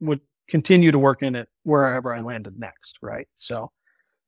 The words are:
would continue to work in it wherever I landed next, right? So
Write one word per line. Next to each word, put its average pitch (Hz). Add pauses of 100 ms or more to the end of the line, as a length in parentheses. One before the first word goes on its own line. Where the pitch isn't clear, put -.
would 151 (280)
continue 170
to 143
work 135
in 131
it 120 (140)
wherever 127
I 117
landed 110
next, -
right? 104
So 113 (580)